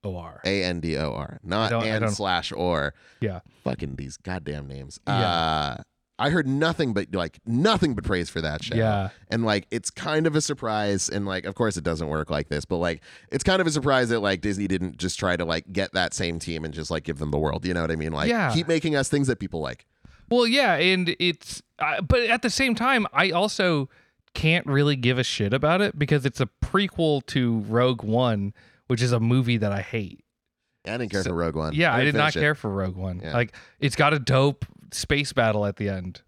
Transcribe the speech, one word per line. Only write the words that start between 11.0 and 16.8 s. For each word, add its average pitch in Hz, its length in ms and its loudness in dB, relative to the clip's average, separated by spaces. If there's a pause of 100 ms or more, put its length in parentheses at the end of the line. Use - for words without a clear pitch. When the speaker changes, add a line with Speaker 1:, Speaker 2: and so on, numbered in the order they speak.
Speaker 2:
and, 101 180 -4
like, 95 180 -4
of 95 120 -8
course 107 200 0
it 82 60 -6
doesn't 80 260 -2
work 76 220 -4
like 76 180 -2
this, 73 160 -4
but, 92 120 -4
like, 85 260 -2 (300)
it's 135 100 -2
kind 190 180 4
of 175 60 4
a 160 40 2
surprise 135 400 2
that, 117 100 2
like, 98 200 0
Disney 101 280 -2
didn't 90 280 -2
just 87 220 -4
try 90 180 0
to, 85 80 -2
like, 82 280 -4
get 95 200 -2
that 87 220 0
same 85 240 -2
team 80 260 -6
and 78 80 -8
just, 76 180 -8